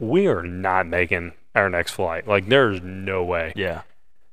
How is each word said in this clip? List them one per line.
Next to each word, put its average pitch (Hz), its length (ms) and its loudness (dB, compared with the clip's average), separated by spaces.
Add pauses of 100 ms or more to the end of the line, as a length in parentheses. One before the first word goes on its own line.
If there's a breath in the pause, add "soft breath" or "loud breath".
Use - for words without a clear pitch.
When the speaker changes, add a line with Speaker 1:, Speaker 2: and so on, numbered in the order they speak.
Speaker 1:
"We 151 260 2
are 104 160 2
not 92 460 0
making 85 460 -2 (200)
our 101 160 4
next 87 220 -2
flight. 87 340 -4
Like, 101 220 2
there's 117 340 4
no 95 400 -4
way." 85 320 -2
Speaker 2:
Yeah. 90 280 -4 (500)